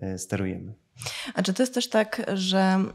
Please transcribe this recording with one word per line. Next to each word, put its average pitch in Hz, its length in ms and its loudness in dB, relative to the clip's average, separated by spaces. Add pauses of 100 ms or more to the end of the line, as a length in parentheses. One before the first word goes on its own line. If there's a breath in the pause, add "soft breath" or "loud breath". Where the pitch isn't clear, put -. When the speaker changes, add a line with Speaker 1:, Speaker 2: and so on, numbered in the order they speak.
Speaker 1:
e, 95 180 -6
sterujemy. 92 560 -4 (600 loud breath)
Speaker 2:
A 196 80 2
czy 185 120 2
to 247 80 2
jest 254 120 0
też 247 140 -2
tak, 214 460 0
że 190 440 4 (160)